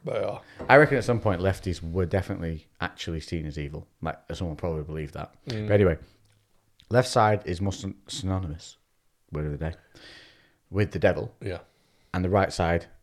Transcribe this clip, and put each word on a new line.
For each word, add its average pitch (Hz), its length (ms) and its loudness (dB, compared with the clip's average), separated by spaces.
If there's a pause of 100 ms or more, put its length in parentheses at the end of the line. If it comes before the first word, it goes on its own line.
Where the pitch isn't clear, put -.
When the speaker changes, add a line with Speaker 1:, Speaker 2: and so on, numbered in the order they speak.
Speaker 1:
They 123 120 -4
are. 101 240 -4 (260)
Speaker 2:
I 123 100 10
reckon 143 200 6
at 110 80 0
some 120 160 2
point 92 180 2
lefties 92 420 -2
were 85 240 -2
definitely 85 600 -4 (140)
actually 82 400 -6
seen 80 240 -6
as 73 120 -8
evil. 73 300 -10 (140)
Like, 80 160 -4 (160)
someone 82 240 -6
probably 80 260 -4
believed 76 300 -8
that. - 200 -12 (140)
Speaker 1:
Mm. 107 200 -6
Speaker 2:
But 104 80 2
anyway, 92 220 6 (920)
left 123 180 4
side 107 380 4
is 87 160 -4
more 98 100 0
syn-, 95 240 -10 (120)
synonymous, 92 720 -6 (540)
word 76 140 -4
of 73 60 -4
the 71 60 -6
day, 80 180 -4 (960)
with 95 220 0
the 85 80 -4
devil. 85 420 2
Speaker 1:
Yeah. 92 180 -8 (540)
Speaker 2:
And 92 120 0
the 90 40 0
right 98 220 4
side 85 360 0 (160)